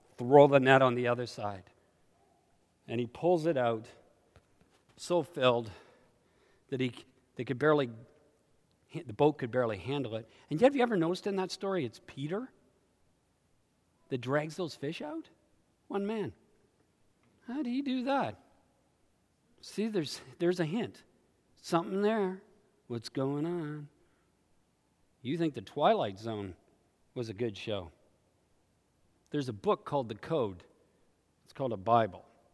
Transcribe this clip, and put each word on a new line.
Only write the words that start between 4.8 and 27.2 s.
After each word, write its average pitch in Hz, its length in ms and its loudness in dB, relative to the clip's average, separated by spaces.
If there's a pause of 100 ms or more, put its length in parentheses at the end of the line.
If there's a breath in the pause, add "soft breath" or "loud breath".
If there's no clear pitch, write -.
so 175 240 0
filled 123 480 2 (1000 soft breath)
that 135 100 -4
he, 127 140 0 (440)
they 127 80 -8
could 123 140 -4
barely, 147 320 4 (1000)
the 151 220 -12
boat 147 240 2
could 123 120 -6
barely 113 280 0
handle 117 380 -6
it. 110 120 -10 (220 soft breath)
And 151 100 -2
have 277 160 6
you 247 60 2
ever 233 160 2
noticed 170 280 -2
in 196 100 -2
that 190 140 -2
story 190 360 -4
it's - 200 -14
Peter 180 460 -8 (1600)
that 135 80 -4
drags 147 380 -4
those 170 180 -6
fish 147 260 -8
out? 311 300 -10 (580)
One 202 180 -4
man. 202 280 -6 (1120)
How 262 160 -6
did 240 40 -4
he 247 140 -2
do 254 240 -2
that? 240 340 -2 (1200)
See, - 260 -4
there's, 185 320 -4 (180)
there's 175 220 0
a 165 60 0
hint. 156 360 -6 (600)
Something 190 400 -2
there. 202 400 0 (460)
What's 117 200 -8
going 143 380 -4
on? 151 420 -6 (1300)
You 135 160 -4
think 160 160 -2
The 113 80 -10
Twilight 139 560 2
Zone 104 360 -8 (600)
was 117 160 -6